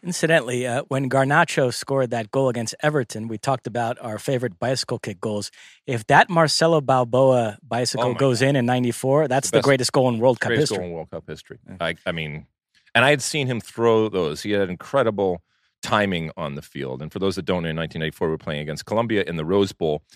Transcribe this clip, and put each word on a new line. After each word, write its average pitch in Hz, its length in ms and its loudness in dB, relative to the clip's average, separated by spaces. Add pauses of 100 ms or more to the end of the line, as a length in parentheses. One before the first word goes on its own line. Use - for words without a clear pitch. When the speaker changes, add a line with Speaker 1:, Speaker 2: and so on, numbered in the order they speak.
Speaker 1:
Incidentally, 151 600 0
uh, 123 220 -2
when 135 220 0
Garnacho 135 640 2
scored 131 380 -2
that 113 200 -4
goal 135 160 2
against 117 340 -2
Everton, 131 460 -2
we 113 100 -8
talked 131 300 -2
about 117 320 -4
our 110 200 -8
favorite 123 380 -2
bicycle 123 420 -4
kick 95 200 -10
goals. 104 320 -4 (340)
If 117 220 -4
that 147 220 6
Marcelo 165 500 4
Balboa 127 840 2
bicycle 117 440 -4
Speaker 2:
Oh 127 80 0
my - 40 -4
Speaker 1:
goes 131 220 2
Speaker 2:
God. 135 80 4
Speaker 1:
in 143 80 2
in 123 100 2
ninety-four, 127 600 0
that's 131 220 0
Speaker 2:
The 113 80 4
Speaker 1:
the - 20 -
Speaker 2:
best, 104 60 0
Speaker 1:
greatest 131 260 4
goal 131 180 4
in 117 100 -2
World 120 200 4
Cup - 100 -2
Speaker 2:
greatest 113 220 2
Speaker 1:
history. 104 60 -2
Speaker 2:
goal 90 100 -6
in 85 60 -8
World 80 180 -10
Cup 80 160 -12
history. - 300 -14 (100)
Speaker 1:
Yeah. 95 140 -18
Speaker 2:
I, 82 140 -4 (100)
I 92 80 -4
mean, 80 320 -8 (480)
and 117 100 6
I 139 60 6
had 147 120 2
seen 139 260 -2
him 120 120 -2
throw 110 480 2
those. 90 360 -2
He 104 80 -4
had 101 180 0
incredible 101 720 -2 (400)
timing 95 560 0
on 73 180 -8
the 73 60 -12
field. 67 400 -10
And 78 100 -10
for - 80 -8
those 95 160 0
that 92 100 -6
don't 90 180 0
know, 82 60 -2
in 80 80 -4
nineteen 82 240 -6
ninety-four, 80 260 -4
we 80 60 0
were 80 40 -4
playing 76 220 -8
against 76 260 -8
Colombia 107 380 0
in 82 140 -6
the 78 80 -4
Rose 98 260 2
Bowl, 76 320 -4 (120)